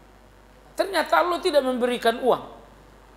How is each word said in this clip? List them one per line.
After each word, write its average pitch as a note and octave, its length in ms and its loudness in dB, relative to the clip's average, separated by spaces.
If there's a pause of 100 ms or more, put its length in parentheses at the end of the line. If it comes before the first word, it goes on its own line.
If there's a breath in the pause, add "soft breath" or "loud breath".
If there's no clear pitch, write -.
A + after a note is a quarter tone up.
(760)
Ternyata E4 480 0
Allah F4 140 -2
tidak D4 240 2
memberikan B3 580 -2
uang. G3 240 2 (720)